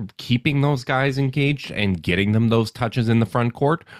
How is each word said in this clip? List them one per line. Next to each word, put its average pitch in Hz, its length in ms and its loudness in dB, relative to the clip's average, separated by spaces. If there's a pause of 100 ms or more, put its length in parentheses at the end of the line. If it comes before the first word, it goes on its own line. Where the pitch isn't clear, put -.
(180)
keeping 143 440 0
those 143 220 0
guys 135 360 -2
engaged 139 500 -2
and 98 320 -2
getting 98 300 0
them 113 180 2
those 113 220 2
touches 117 360 -2
in 113 120 4
the 113 80 2
front 120 260 -2
court 147 320 -2 (140)